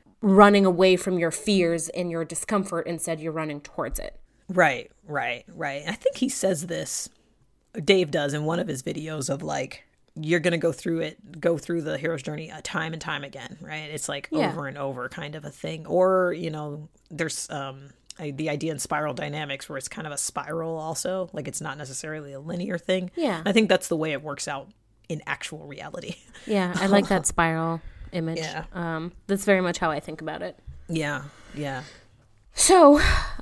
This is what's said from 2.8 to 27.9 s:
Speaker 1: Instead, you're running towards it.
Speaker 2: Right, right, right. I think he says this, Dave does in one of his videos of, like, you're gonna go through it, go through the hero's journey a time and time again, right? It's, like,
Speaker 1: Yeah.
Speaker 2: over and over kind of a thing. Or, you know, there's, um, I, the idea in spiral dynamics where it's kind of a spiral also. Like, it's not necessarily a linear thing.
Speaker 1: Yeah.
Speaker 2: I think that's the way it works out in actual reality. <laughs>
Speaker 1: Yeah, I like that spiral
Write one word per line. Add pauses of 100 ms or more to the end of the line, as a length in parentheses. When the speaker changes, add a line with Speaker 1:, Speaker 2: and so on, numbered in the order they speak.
Speaker 1:
Instead,
you're
running
towards
it. (300)
Speaker 2:
Right, (160)
right, (120)
right.
I
think
he
says
this, (760)
Dave
does
in
one
of
his
videos
of,
like, (300)
you're
gonna
go
through
it,
go
through
the
hero's
journey
a
time
and
time
again,
right?
It's,
like,
Speaker 1:
Yeah.
Speaker 2:
over
and
over
kind
of
a
thing.
Or,
you
know, (200)
there's,
um, (300)
I,
the
idea
in
spiral
dynamics
where
it's
kind
of
a
spiral
also.
Like,
it's
not
necessarily
a
linear
thing.
Speaker 1:
Yeah.
Speaker 2:
I
think
that's
the
way
it
works
out (400)
in
actual
reality. (140)
<laughs>
Speaker 1:
Yeah,
I
like
that
spiral (300)